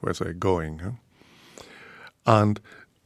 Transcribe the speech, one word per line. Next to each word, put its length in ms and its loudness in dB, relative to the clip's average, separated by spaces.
where 140 -4
they're 180 -6
going, 480 -2
huh? 120 -8
And 340 4